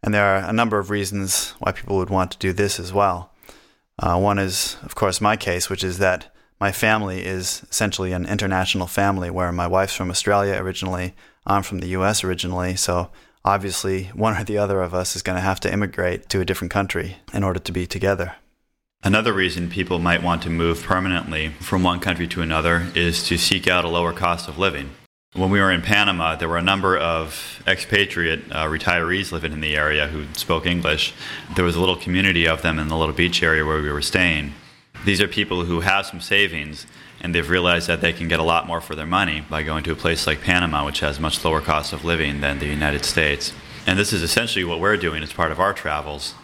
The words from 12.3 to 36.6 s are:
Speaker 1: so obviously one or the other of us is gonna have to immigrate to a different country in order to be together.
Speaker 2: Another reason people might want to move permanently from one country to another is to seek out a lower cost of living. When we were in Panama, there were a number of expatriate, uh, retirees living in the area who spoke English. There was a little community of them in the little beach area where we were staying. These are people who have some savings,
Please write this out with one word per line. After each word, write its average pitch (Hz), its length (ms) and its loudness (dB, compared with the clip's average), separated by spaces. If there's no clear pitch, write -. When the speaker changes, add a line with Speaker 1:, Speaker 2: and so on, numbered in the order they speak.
Speaker 1:
so 87 320 0
obviously 95 680 0
one 107 240 0
or 113 80 -4
the 104 120 -2
other 98 240 2
of 90 120 -2
us 90 240 -2
is - 40 -8
gonna 92 200 -2
have 95 200 0
to 95 120 0
immigrate 90 560 -2
to 98 100 0
a 90 60 0
different 90 260 -2
country 95 460 -2
in 101 100 0
order 90 160 0
to - 140 -8
be 90 120 -2
together. 92 500 -2
Speaker 2:
Another 110 300 4
reason 87 380 0
people 90 280 -2
might 85 240 4
want 85 200 2
to 87 80 -4
move 82 340 0
permanently 85 680 -2
from 92 220 0
one 87 180 2
country 87 260 -2
to - 140 -4
another 82 540 2
is 85 320 0
to 87 100 0
seek 90 280 2
out 90 200 4
a 85 40 0
lower 87 220 0
cost 87 380 -2
of 73 100 -10
living. 73 300 0
When 95 160 2
we 101 100 4
were 95 100 4
in 87 100 2
Panama, 92 540 2
there 82 140 -4
were 85 80 0
a 85 40 0
number 92 360 2
of 80 680 -2
expatriate, 90 840 0
uh, 78 140 -2
retirees 87 680 0
living 80 220 -6
in 76 80 -6
the 76 160 -2
area 76 300 2
who 76 260 -6
spoke 85 320 -2
English. 82 480 0
There 92 80 2
was 85 140 2
a - 20 0
little 90 160 2
community 90 500 2
of 80 160 2
them 80 160 0
in 78 120 -2
the 80 80 0
little 78 180 0
beach 87 260 2
area 80 240 4
where 78 160 0
we 73 80 -2
were 73 120 -2
staying. 78 520 0
These 101 160 2
are 101 80 2
people 92 340 0
who 85 160 0
have 98 260 2
some 90 140 -12
savings, 82 640 0